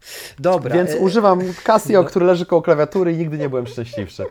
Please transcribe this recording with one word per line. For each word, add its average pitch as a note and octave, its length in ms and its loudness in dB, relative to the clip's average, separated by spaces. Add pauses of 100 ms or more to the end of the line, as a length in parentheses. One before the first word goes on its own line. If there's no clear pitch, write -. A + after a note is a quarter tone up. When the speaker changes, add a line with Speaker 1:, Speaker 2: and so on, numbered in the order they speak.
(400)
Speaker 1:
Dobra, D3 360 0
Speaker 2:
Więc F3 160 0
Speaker 1:
e, D#3 60 -2
Speaker 2:
używam F#3+ 420 2 (240)
Casio, G#3+ 380 4
Speaker 1:
no. D3 60 2
Speaker 2:
który F3+ 180 0
leży F3+ 200 2
koło E3+ 160 2
klawiatury E3 520 0
i E3 40 -4
nigdy D#3 200 -4
nie D3 120 -4
byłem B2 180 -4
szczęśliwszy. A2+ 640 -10